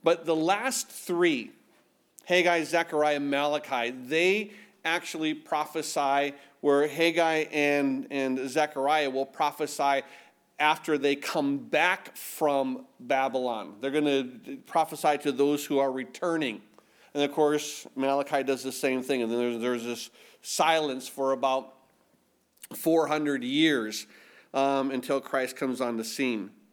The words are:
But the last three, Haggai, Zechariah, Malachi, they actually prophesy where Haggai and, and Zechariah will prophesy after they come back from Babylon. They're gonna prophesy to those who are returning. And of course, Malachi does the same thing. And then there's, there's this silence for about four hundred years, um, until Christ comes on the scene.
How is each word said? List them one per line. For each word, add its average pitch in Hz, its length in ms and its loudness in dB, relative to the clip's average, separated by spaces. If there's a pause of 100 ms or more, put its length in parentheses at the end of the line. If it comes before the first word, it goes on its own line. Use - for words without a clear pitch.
But 170 220 2
the 160 100 0
last 202 540 0
three, 165 600 0 (760)
Haggai, 175 380 4
Zechariah, 151 560 2
Malachi, 143 720 -2
they 170 600 0 (320)
actually 160 500 -2
prophesy 147 1000 -2 (280)
where 143 260 4
Haggai 160 640 2
and, 143 600 0
and 131 380 -2
Zechariah 147 600 0
will 131 160 -2
prophesy 143 760 0 (580)
after 151 380 2
they 143 180 2
come 143 420 -2
back 156 600 0
from 135 680 -2 (140)
Babylon. 127 800 -2
They're 135 120 -4
gonna 139 360 2 (380)
prophesy 156 540 0
to 147 120 -2
those 143 340 2
who 139 140 0
are 135 120 2
returning. 131 720 -4 (520)
And 143 100 2
of 143 80 0
course, 151 640 0
Malachi 139 480 0
does 127 200 0
the 131 80 -6
same 131 300 0
thing. 131 200 -2
And 113 100 -2
then 117 80 0
there's, 120 220 -2
there's 120 220 -2
this 120 260 -8 (320)
silence 156 680 0
for 135 240 -2
about 131 420 0 (1040)
four 165 320 2
hundred 147 360 0
years, 131 640 0 (460)
um, 135 380 2
until 131 300 -2
Christ 131 340 -2
comes 127 240 -4
on 120 180 -2
the 113 60 -4
scene. 113 480 -4 (220)